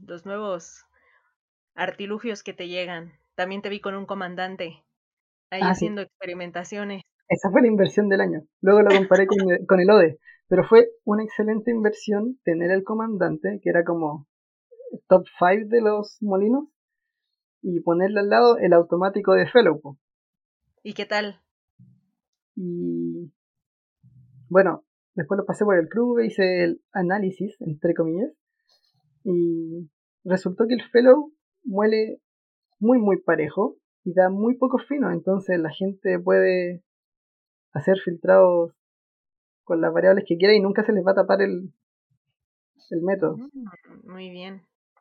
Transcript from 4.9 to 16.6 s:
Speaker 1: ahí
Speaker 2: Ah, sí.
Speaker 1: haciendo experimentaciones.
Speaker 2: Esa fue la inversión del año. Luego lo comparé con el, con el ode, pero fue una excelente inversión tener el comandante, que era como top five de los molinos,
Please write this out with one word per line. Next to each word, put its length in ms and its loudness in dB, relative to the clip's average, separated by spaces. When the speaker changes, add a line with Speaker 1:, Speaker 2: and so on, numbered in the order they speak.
Speaker 1:
ahí 120 -8
Speaker 2:
Ah, 120 0
sí. 120 -4
Speaker 1:
haciendo 160 -8
experimentaciones. 1000 -12
Speaker 2:
Esa 220 -2
fue 120 4
la 60 6
inversión 400 2
del 120 2
año. 220 -2
Luego 220 6
lo 140 6
comparé 320 4
con 200 2
el, 180 0
con 140 4
el 100 4
ode, 280 6
pero 200 2
fue 200 8
una 180 -2
excelente 480 -4
inversión 720 -2
tener 280 -2
el 120 2
comandante, 800 -4
que 80 -2
era 140 2
como 420 -6
top 160 6
five 300 2
de 120 2
los 400 -2
molinos, 440 0